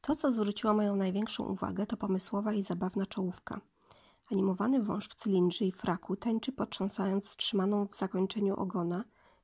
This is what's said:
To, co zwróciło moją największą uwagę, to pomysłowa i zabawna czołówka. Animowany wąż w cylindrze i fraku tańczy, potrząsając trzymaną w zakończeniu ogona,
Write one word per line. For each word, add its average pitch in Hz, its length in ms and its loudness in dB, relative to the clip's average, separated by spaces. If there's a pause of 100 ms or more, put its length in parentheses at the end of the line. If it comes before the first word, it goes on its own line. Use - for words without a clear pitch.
To, 311 140 2
co 277 160 2
zwróciło 214 420 2
moją 208 220 4
największą 196 500 0
uwagę, 190 400 -2
to - 120 -4
pomysłowa 202 560 0
i 202 100 0
zabawna 190 420 -2
czołówka. - 560 -6 (680)
Animowany 202 520 2
wąż 208 240 -2
w - 80 -16
cylindrze 180 500 2
i 185 60 2
fraku - 440 -2
tańczy, 226 360 -2
potrząsając 196 840 -2
trzymaną 202 520 2
w - 80 -14
zakończeniu 196 600 0
ogona, 180 480 -2 (400)